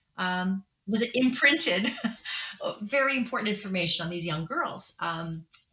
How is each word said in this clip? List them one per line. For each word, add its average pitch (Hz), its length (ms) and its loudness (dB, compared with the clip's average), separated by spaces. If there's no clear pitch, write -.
um, 185 480 -2
was 214 160 2
it 240 120 0
imprinted? 254 760 4
<laughs> - 500 -6
Very 269 340 2
important 226 320 -2
information 185 560 0
on 165 60 -4
these 170 160 -2
young 165 180 -2
girls. - 560 0
Um, 165 440 -6